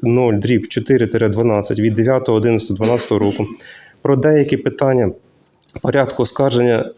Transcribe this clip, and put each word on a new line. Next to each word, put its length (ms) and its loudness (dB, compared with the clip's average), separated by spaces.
нуль 320 2
дріб 340 0
чотири 380 0
тире 220 0
дванадцять 500 0
від 160 0
дев'ятого 440 0
одинадцятого 380 0
дванадцятого 440 0
року 260 -2
про 140 2
деякі 400 2
питання 560 0
порядку 400 0
оскарження 760 0